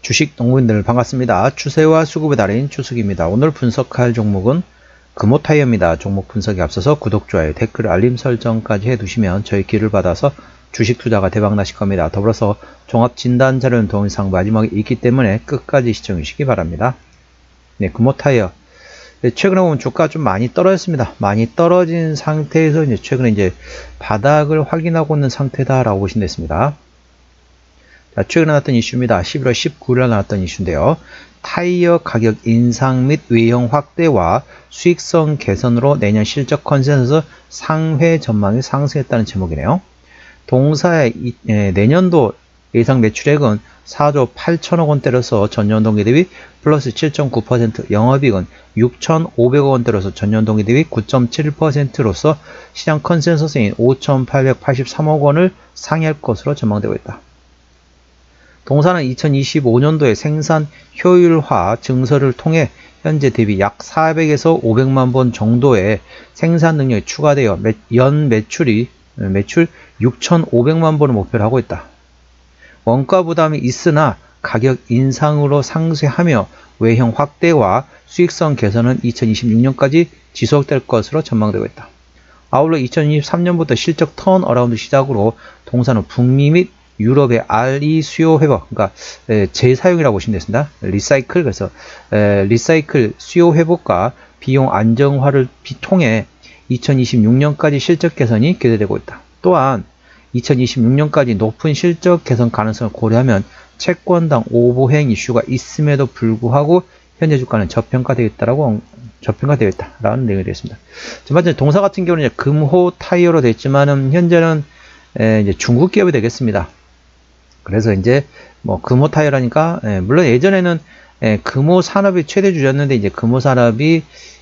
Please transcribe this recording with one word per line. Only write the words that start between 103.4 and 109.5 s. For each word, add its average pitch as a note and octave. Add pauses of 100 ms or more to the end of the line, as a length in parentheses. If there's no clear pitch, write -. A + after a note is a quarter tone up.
채권당 E3+
오보행 B2
이슈가 A#2
있음에도 C#3
불구하고 B2 (380)
현재 D#3
주가는 A2
저평가되어 B2
있다라고, A#2 (400)
저평가되어 B2